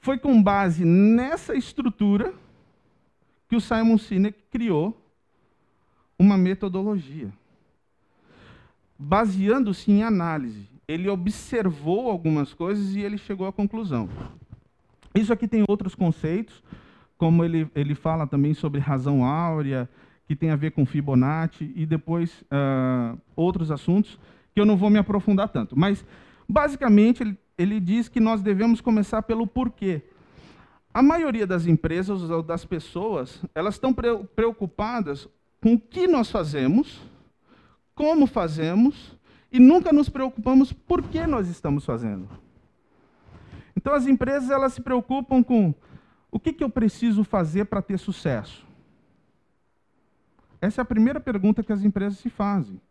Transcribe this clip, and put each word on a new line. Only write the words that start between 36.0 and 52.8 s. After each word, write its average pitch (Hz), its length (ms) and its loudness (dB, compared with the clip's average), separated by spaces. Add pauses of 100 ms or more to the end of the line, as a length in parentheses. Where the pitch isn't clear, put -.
nós 294 240 2
fazemos, 156 680 -2 (960)
como 302 320 2
fazemos, 175 920 -2 (320)
e 254 80 -2
nunca 330 340 10
nos 294 160 4
preocupamos 262 640 2
por - 300 -2
que 330 240 -6
nós 233 220 -2
estamos 147 360 -4
fazendo. 107 440 -6 (1500)
Então, 277 180 -2
as 262 120 0
empresas, 262 440 0
elas 269 220 0
se 247 100 -14
preocupam 254 600 0
com 214 320 2 (560)
o - 80 -4
que 320 140 -4
que 320 100 -6
eu 277 60 -2
preciso 220 560 0
fazer 185 400 -2
pra 196 160 -6
ter 185 180 -6
sucesso. - 680 -8 (1900)
Essa 208 200 -4
é - 20 0
a 240 40 -4
primeira 247 340 2
pergunta 214 420 0
que 214 100 -4
as 202 120 -2
empresas 202 340 0
se - 100 -8
fazem. 196 520 -4 (100)